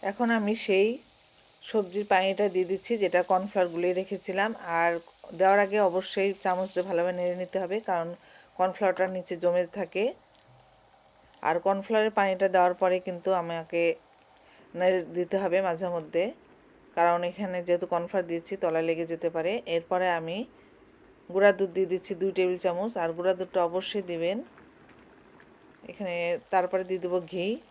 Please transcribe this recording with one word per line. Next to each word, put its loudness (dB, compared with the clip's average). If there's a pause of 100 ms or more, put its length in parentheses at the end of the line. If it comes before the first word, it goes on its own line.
(100)
এখন -2 (100)
আমি 0 (100)
সেই 4 (760)
সবজির -2
পানিটা 2 (100)
দিয়ে 2
দিচ্ছি, -4 (100)
যেটা 4 (100)
কর্নফ্লাওয়ার 2
গুলিয়ে 0
রেখেছিলাম। -4 (300)
আর 4 (480)
দেওয়ার 6
আগে 0 (100)
অবশ্যই 0 (120)
চামচ 0
দিয়ে 0
ভালোভাবে 0
নেড়ে -2
নিতে -6
হবে, -4 (120)
কারণ 0 (500)
কর্নফ্লাওয়ারটা 2 (120)
নিচে -6
জমে 2 (140)
থাকে। -2 (1400)
আর 2 (100)
কর্নফ্লাওয়ারের 0
পানিটা 2
দেওয়ার 6
পরে 4 (100)
কিন্তু -4 (120)
আমাকে -4 (960)
নেড়ে 4 (180)
দিতে 0
হবে 2 (100)
মাঝে -4
মধ্যে, -2 (720)
কারণ 4 (120)
এখানে -6
যেহেতু 2
কর্নফ্লাওয়ার -2
দিয়েছি, -6 (100)
তলায় 0
লেগে 0
যেতে -4
পারে। -2 (240)
এরপরে 0 (120)
আমি -6 (960)
গুঁড়া 6
দুধ 0
দিয়ে 0
দিচ্ছি -6
দুই 0
টেবিল 2
চামচ, -2 (100)
আর 0
গুঁড়া 2
দুধটা -2
অবশ্যই -4
দিবেন -2 (1500)
এখানে। -6 (380)
তারপরে 2
দিয়ে -4
দেবো 0 (140)
ঘি -2 (240)